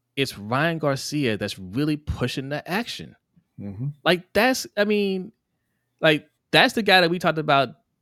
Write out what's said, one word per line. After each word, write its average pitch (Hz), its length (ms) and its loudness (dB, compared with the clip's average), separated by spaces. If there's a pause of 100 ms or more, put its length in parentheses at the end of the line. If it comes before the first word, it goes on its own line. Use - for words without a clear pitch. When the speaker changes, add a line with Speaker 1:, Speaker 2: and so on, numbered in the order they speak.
(160)
Speaker 1:
it's 135 220 -2
Ryan 135 420 -2
Garcia 139 580 -2
that's - 220 -6
really 139 380 -2
pushing 131 520 -6
the 143 200 -8
action. - 460 -8 (440)
Speaker 2:
Mm-hmm. 101 280 -8 (160)
Speaker 1:
Like, 175 300 0
that's, 247 420 0
I 208 100 0
mean, 202 460 -2 (720)
like, 156 260 2 (240)
that's 214 220 6
the 233 100 -2
guy 185 180 6
that 165 80 4
we 175 100 0
talked 160 180 0
about 143 320 2 (320)